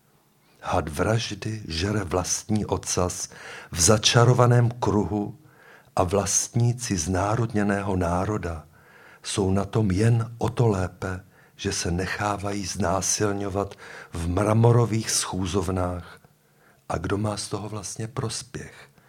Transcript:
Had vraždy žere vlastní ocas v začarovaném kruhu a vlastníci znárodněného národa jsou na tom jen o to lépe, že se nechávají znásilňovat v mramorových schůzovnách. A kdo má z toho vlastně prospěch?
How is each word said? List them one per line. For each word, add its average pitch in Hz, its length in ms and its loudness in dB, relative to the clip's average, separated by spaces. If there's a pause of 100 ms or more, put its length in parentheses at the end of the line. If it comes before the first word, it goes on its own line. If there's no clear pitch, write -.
(600)
Had 87 280 -2
vraždy 107 800 -2
žere 98 360 -2
vlastní 90 640 -2
ocas - 640 -2 (420)
v 87 100 -6
začarovaném 120 880 6
kruhu 101 680 -2 (580)
a 98 60 4
vlastníci 101 960 0
znárodněného 101 1000 0
národa 90 680 -2 (560)
jsou 95 280 0
na 98 140 2
tom 107 260 2
jen 113 480 2
o 117 100 -2
to 120 200 2
lépe, 92 520 -2 (360)
že 98 160 -4
se 95 180 -4
nechávají 98 760 -2
znásilňovat 98 1080 -2 (380)
v 85 160 -4
mramorových 110 840 4
schůzovnách. 90 1120 -2 (680)
A 82 100 -2
kdo 92 200 -4
má 107 180 -4
z - 120 -8
toho 101 200 -8
vlastně 107 400 -10
prospěch? - 800 -10 (200)